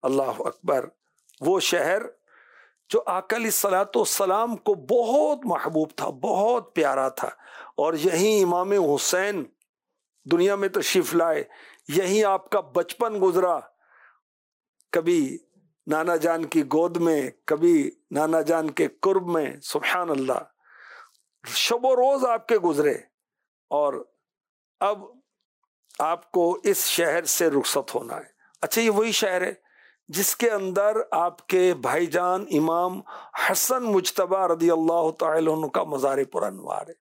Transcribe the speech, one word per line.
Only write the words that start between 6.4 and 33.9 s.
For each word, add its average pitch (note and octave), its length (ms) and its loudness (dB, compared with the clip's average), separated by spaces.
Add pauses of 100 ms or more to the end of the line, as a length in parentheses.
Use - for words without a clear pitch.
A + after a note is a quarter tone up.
پیارا C3+ 340 2
تھا، - 200 -6 (480)
اور D#3 180 0
یہیں F#3 500 2
امام F3+ 280 0
حسین F3+ 720 0 (800)
دنیا F3 300 2
میں G3 140 -2
تشریف F3+ 460 0
لائے، E3 300 0 (440)
یہیں F#3+ 360 2
آپ F#3+ 260 -2
کا G#3 100 0
بچپن F3 600 -4
گزرا، F3+ 360 2 (1300)
کبھی E3 460 0 (480)
نانا E3 300 0
جان E3 280 0
کی D3+ 180 0
گود E3 340 0
میں، D#3+ 340 0 (140)
کبھی D#3 460 2 (200)
نانا D#3 300 0
جان D#3+ 300 0
کے D3+ 180 -2
قرب F#3+ 400 -2
میں۔ C#3+ 340 -4
سبحان F3 480 -4
اللہ، C3 280 -2 (1080)
شب - 380 -2
و B3+ 120 4
روز C4 280 4
آپ A3+ 240 -2
کے A3+ 80 4
گزرے D3+ 360 2 (760)
اور C#3+ 400 -2 (680)
اب G3 240 -2 (920)
آپ E3 340 -4
کو F3 320 0
اس G3 220 0
شہر E3+ 380 0
سے E3 260 0
رخصت C#3 440 -2
ہونا A#2+ 220 -6
ہے۔ - 80 -12 (360)
اچھا، A3 220 0
یہ A3+ 80 4
وہی G#3+ 220 2
شہر F#3 300 0
ہے F#3+ 120 -4 (540)
جس F3 280 -2
کے A#3+ 140 2
اندر G3+ 460 0 (140)
آپ E3+ 360 -2
کے F#3 280 4
بھائی C#3 320 -2
جان F3+ 440 0
امام E3+ 500 0 (500)
حسن B3 320 0
مجتبی F#3+ 680 0